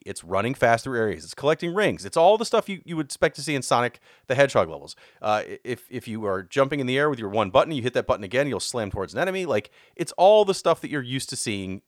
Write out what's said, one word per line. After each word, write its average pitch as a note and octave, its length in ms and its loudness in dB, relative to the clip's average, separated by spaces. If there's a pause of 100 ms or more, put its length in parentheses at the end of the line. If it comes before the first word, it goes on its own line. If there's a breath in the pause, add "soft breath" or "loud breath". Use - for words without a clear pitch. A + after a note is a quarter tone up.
It's - 180 -12
running G2 320 -2
fast A#2 300 4
through C3 120 -4
areas. G2+ 280 0
It's - 100 -16
collecting E3 400 0
rings. D3+ 300 0
It's G2 120 -10
all F#3 220 8
the A#3 60 -4
stuff G#3+ 240 0
you, F#3+ 160 -8
you E3+ 120 -10
would D#3 100 -2
expect - 280 -2
to C#3+ 80 -12
see D3+ 100 -4
in C3+ 80 -2
Sonic B2 380 0 (280 soft breath)
the C3 60 -2
Hedgehog B2 360 4
levels. D2 260 -14 (260 soft breath)
Uh, G#2+ 240 0
i-, F#2 180 -12
if, B2 280 -8
if A#2+ 160 -12
you A2 180 -6
are F#2+ 160 -2
jumping C#3 380 0
in C3 80 -4
the B2+ 100 0
air D3 120 2
with C3 100 -4
your G#2+ 100 -6
one G2+ 220 0
button, D3+ 220 4
you C3 100 -4
hit B2 100 -2
that A#2+ 140 -2
button G#2 160 0
again, B2 240 0
you'll A2+ 120 -4
slam A2 300 -4
towards F#2 240 -8
an G#2+ 60 -6
enemy. F#3 260 -4
Like, A#2 240 -2 (260 soft breath)
it's D#3+ 180 -8
all G#3 320 6
the F#3+ 100 0
stuff - 260 0
that D#3 80 -10
you're C#3 140 -4
used B2+ 260 -6
to C3+ 60 -8
seeing G2 520 -6